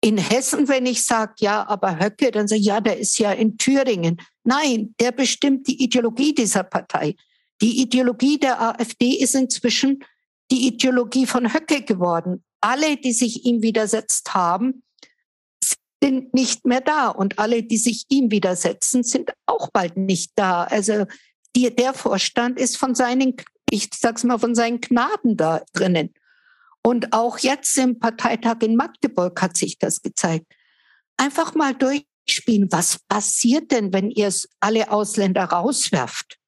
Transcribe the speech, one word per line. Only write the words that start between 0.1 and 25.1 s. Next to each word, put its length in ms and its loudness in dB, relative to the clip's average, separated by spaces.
Hessen, 480 0
wenn 180 2
ich 200 -2
sag, 360 -2
„Ja, 280 0
aber 320 -2
Höcke“, 320 0
dann 160 0
sag 80 0
ich, 80 2
„Ja, 160 2
der 180 -2
ist 200 -2
ja 120 2
in 260 0
Thüringen.“ 640 2
Nein, 580 0
der 120 2
bestimmt 560 0
die 140 0
Ideologie 520 0
dieser 300 0
Partei. 500 -4
Die 180 2
Ideologie 580 2
der 220 0
A 180 0
F 180 -4
D 160 2
ist 240 0
inzwischen 680 0
die 160 2
Ideologie 600 0
von 280 -2
Höcke 280 0
geworden. 600 -2
Alle, 360 2
die 160 -2
sich 340 -2
ihm 160 2
widersetzt 720 -2
haben, 480 0
sind 320 0
nicht 320 0
mehr 160 2
da. 260 0
Und 300 -4
alle, 240 0
die 160 -2
sich 320 -2
ihm 200 2
widersetzen, 720 0
sind 300 -4
auch 240 -2
bald 260 -2
nicht 400 -2
da. 280 0
Also 420 0
die, 180 2
der 200 0
Vorstand 680 -2
ist 160 -2
von 180 -2
seinen, 420 0
ich 240 -4
sag's 280 -2
mal, 160 2
von 160 0
seinen 280 0
Gnaden 560 0